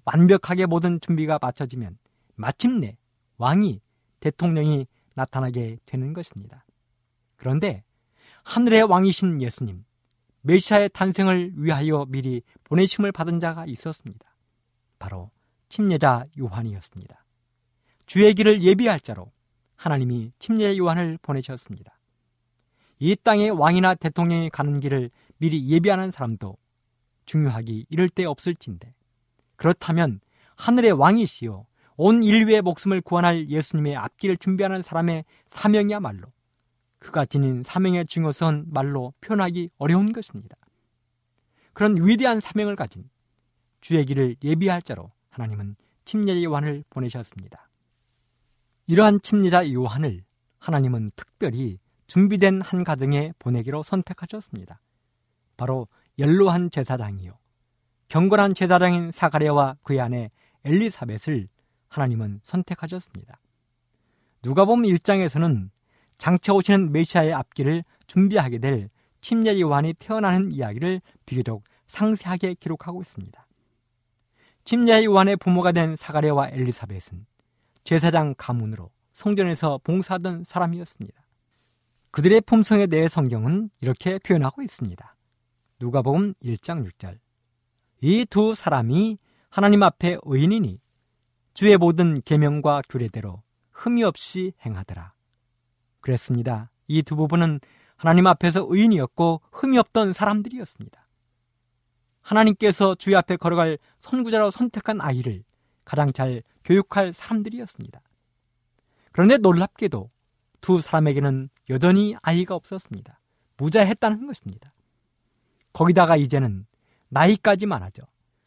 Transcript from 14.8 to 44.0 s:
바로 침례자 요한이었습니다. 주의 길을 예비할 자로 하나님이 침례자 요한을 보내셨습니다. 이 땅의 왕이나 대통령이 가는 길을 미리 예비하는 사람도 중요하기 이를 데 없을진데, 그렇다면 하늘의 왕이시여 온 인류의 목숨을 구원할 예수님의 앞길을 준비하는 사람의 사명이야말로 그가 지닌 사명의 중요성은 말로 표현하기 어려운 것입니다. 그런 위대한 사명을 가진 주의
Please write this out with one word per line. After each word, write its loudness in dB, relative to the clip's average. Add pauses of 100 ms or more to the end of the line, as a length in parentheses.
바로 -14 (380)
침례자 0 (140)
요한이었습니다. -12 (840)
주의 6
길을 4
예비할 4
자로 -14 (460)
하나님이 -4
침례자 -2
요한을 -2
보내셨습니다. -12 (1000)
이 0
땅의 2
왕이나 4
대통령이 -2
가는 -4
길을 -2 (260)
미리 -2
예비하는 2
사람도 -10 (720)
중요하기 -4
이를 0
데 -4
없을진데, -8 (600)
그렇다면 -2 (360)
하늘의 4
왕이시여 0 (300)
온 4
인류의 4
목숨을 -2
구원할 0
예수님의 -4
앞길을 -4
준비하는 -2
사람의 -4 (260)
사명이야말로 -2 (680)
그가 -4
지닌 -2
사명의 -2
중요성은 -2
말로 -4
표현하기 -4
어려운 0
것입니다. -14 (1160)
그런 2
위대한 2
사명을 -6
가진 -12 (680)
주의 0